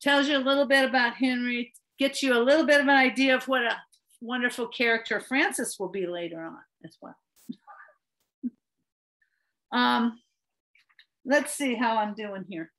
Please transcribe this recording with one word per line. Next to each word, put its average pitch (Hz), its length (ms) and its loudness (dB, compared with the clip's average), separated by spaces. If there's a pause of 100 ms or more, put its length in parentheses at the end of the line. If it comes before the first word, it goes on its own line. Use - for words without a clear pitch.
tells 285 260 2
you 285 120 0
a - 0 -
little 277 260 2
bit 262 240 4
about 240 280 0
Henry, 247 580 -2 (240)
gets 269 240 -2
you 262 120 2
a 226 60 4
little 277 240 4
bit 285 160 6
of 277 80 2
an 277 80 6
idea 262 400 4
of 254 100 -6
what 262 140 0
a 226 160 -2 (460)
wonderful 240 440 -4
character 226 540 -2
Francis 269 580 -2
will 185 120 -6
be 185 160 -4
later 170 340 -8
on 165 160 -12 (260)
as 165 200 -20
well. - 140 -20 (1300)
<laughs> 247 80 -6 (1200)
Um, 240 480 0 (1080)
let's 277 260 0
see 262 220 -4
how 226 240 0
I'm 208 160 -2
doing 202 340 -10
here, 165 300 -12